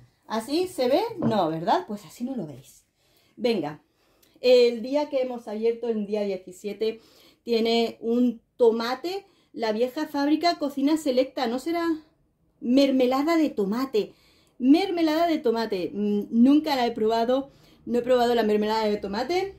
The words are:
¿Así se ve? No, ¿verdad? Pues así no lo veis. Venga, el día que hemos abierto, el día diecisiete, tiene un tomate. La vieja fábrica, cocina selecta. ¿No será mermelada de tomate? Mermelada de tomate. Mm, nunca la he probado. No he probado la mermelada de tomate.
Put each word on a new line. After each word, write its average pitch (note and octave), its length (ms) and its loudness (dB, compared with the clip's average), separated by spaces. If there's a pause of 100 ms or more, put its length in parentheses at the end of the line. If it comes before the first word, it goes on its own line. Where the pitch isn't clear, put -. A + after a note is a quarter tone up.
(260)
¿Así C#4 400 -4
se B3+ 220 -2
ve? D4+ 140 4 (160)
No, G#3+ 320 0
¿verdad? F#3+ 360 0
Pues G3+ 200 -12
así A#3+ 180 -12
no C4 100 -6
lo F#3+ 120 -8
veis. C3+ 380 -18 (520)
Venga, F3+ 460 -2 (580)
el A#3+ 420 4
día C#4+ 260 -2
que C4+ 140 -2
hemos A#3+ 260 -8
abierto, A3+ 400 -4
el G#3+ 180 -4
día G#3 160 -4
diecisiete, G3+ 800 -8 (420)
tiene A3+ 580 0
un A#3 400 0 (160)
tomate. B3+ 720 0 (260)
La A3 200 -4
vieja B3+ 340 -2
fábrica, D4+ 520 0
cocina C#4+ 380 0
selecta. C4+ 500 -2
¿No A#3 120 -2
será E4+ 280 -2 (760)
mermelada C4 760 2
de D#4 140 2
tomate? A3 640 -2 (460)
Mermelada E4 680 2
de D#4+ 120 0
tomate. A3 560 -2
Mm, G#3 360 -2
nunca C#4+ 460 4
la A#3+ 100 0
he A#3 40 0
probado. A#3 600 0 (360)
No A#3 120 -2
he A#3+ 40 -2
probado A#3+ 320 2
la A3+ 80 2
mermelada G#3+ 420 0
de G#3 140 0
tomate. C4 600 -4